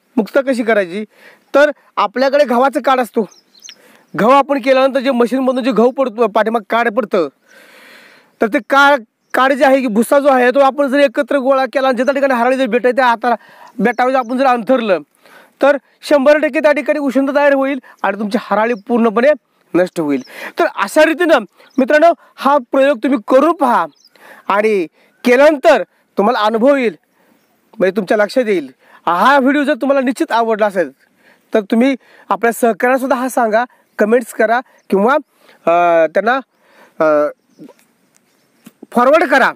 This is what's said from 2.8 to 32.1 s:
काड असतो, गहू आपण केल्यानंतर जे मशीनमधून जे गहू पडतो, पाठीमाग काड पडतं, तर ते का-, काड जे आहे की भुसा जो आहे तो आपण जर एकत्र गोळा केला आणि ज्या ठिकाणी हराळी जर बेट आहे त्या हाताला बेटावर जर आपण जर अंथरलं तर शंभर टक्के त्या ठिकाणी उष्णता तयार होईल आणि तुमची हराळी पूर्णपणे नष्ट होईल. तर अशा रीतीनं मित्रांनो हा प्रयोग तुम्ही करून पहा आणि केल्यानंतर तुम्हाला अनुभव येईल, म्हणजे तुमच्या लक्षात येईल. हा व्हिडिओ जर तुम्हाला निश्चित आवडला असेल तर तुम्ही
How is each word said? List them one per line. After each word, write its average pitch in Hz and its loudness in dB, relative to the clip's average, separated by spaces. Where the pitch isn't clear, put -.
काड 262 0
असतो, 226 -4
गहू 208 2
आपण 277 2
केल्यानंतर 262 0
जे 262 -2
मशीनमधून 247 -2
जे 262 -2
गहू 226 2
पडतो, 240 -2
पाठीमाग 220 -2
काड 233 0
पडतं, 202 -4
तर 226 0
ते 214 -2
का-, 277 2
काड 262 2
जे 277 0
आहे 269 2
की 247 -4
भुसा 233 0
जो 277 0
आहे 254 2
तो 269 0
आपण 277 2
जर 262 0
एकत्र 277 0
गोळा 262 0
केला 262 -4
आणि 254 -2
ज्या 262 -2
ठिकाणी 269 0
हराळी 247 0
जर 262 -2
बेट 220 -2
आहे 247 0
त्या 254 0
हाताला 233 0
बेटावर 247 0
जर 269 0
आपण 247 -4
जर 269 0
अंथरलं 233 0
तर 277 2
शंभर 294 2
टक्के 302 -2
त्या 294 2
ठिकाणी 294 -2
उष्णता 269 -2
तयार 285 2
होईल 269 -2
आणि 196 -4
तुमची 214 -4
हराळी 220 -2
पूर्णपणे 233 0
नष्ट 175 -2
होईल. 143 -2
तर 339 2
अशा 247 2
रीतीनं 311 2
मित्रांनो 302 2
हा 285 0
प्रयोग 269 0
तुम्ही 254 -2
करून 285 2
पहा 240 -2
आणि 202 0
केल्यानंतर 269 4
तुम्हाला 220 0
अनुभव 226 2
येईल, 226 -2
म्हणजे 185 0
तुमच्या 214 -2
लक्षात 208 0
येईल. 160 -2
हा 214 2
व्हिडिओ 285 0
जर 277 0
तुम्हाला 277 -2
निश्चित 269 -4
आवडला 226 0
असेल 180 -2
तर 220 2
तुम्ही 240 0